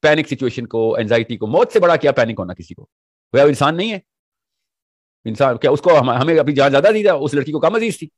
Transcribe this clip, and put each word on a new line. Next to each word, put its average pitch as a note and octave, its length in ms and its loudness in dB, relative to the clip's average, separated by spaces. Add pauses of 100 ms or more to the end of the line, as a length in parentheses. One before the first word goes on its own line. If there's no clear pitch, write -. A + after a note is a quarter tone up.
पैनिक D3+ 260 0
सिचुएशन B2 380 -6
को, A2+ 320 -2
एंजाइटी A#2 400 -2
को, G#2+ 100 -8
मौत D3+ 240 0
से A3 80 0
बड़ा F3 160 4
क्या C#3+ 160 0
पैनिक A#2 280 -2
होना F2+ 140 -10
किसी - 200 -20
को? - 160 -20 (460)
वह C3 60 4
इंसान D3 340 2
नहीं G3 140 -6
है? G3 120 -10 (1200)
इंसान A#2 320 0
क्या, C3+ 140 2
उसको D3 180 0
हम, C3+ 200 4
हमें C#3 280 2
अपनी D3 160 2
जान C#3 160 4
ज्यादा D3 220 4
दी G#3+ 140 0
था, F#3+ 80 4
उस C#3+ 220 -4
लड़की C#3+ 160 -4
को D3 80 -4
कम E3 160 0
अजीज A3+ 260 -4
थी? D#3 160 -16